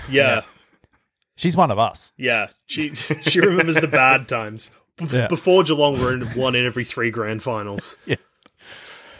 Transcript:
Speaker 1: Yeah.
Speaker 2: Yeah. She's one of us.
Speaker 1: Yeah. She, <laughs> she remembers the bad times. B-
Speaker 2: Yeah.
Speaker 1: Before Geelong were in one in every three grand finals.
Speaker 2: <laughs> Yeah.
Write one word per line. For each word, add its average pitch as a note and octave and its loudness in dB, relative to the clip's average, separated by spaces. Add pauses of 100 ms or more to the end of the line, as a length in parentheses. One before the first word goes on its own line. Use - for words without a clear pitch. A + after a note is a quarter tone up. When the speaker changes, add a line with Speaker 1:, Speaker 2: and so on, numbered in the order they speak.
(100)
Speaker 1:
Yeah. C3+ 4
Speaker 2:
Yeah. A2 -2 (960)
She's E3+ -2
one E3+ 4
of G2+ 0
us. - -2
Speaker 1:
Yeah. A#2 0 (180)
She, D3+ -6
<laughs> - -6
she F3 2
remembers E3+ 2
the D#3+ 2
bad C3 2
times. A2 -8 (260)
B- E3 -6
Speaker 2:
Yeah. B2 0
Speaker 1:
Before F#3 4
Geelong D3 2
were B2+ 0
in B2 -4
one B2 0
in B2 2
every B2 -4
three A#2 -4
grand A2 -4
finals. G#2 -8
Speaker 2:
<laughs> - -20
Yeah. C#3 0 (1040)